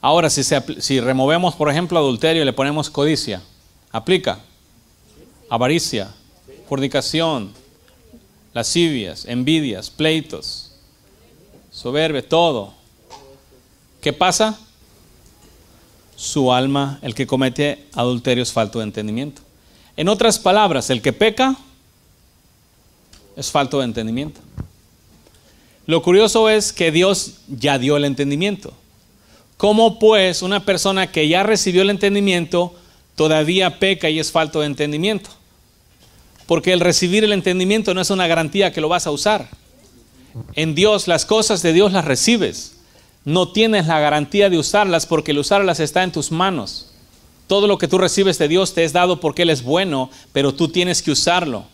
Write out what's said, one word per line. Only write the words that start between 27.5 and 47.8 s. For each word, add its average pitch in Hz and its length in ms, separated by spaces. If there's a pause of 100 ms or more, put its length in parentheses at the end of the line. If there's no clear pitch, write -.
dio 139 180
el 143 80
entendimiento. 143 680 (840)
¿Cómo, 214 420
pues, 202 420
una 190 240
persona 190 460
que 156 160
ya 175 160
recibió 196 380
el 196 80
entendimiento 185 840 (400)
todavía 156 640
peca 190 300
y 156 100
es 151 120
falto 160 280
de 151 80
entendimiento? 151 600 (1160)
Porque 170 280
el 180 60
recibir 180 440
el 208 100
entendimiento 190 600
no 185 80
es 175 80
una 185 180
garantía 165 440
que 160 100
lo 151 80
vas 175 180
a 156 40
usar. 147 380 (1040)
En 156 220
Dios, 202 320
las 170 180
cosas 214 360
de 165 120
Dios 190 180
las 185 140
recibes. 143 680 (520)
No 175 260
tienes 208 360
la 160 120
garantía 151 500
de 175 80
usarlas, 180 480
porque 156 260
el 143 80
usarlas 180 400
está 165 240
en 180 80
tus 151 200
manos. 165 600 (560)
Todo 202 200
lo 196 100
que 170 100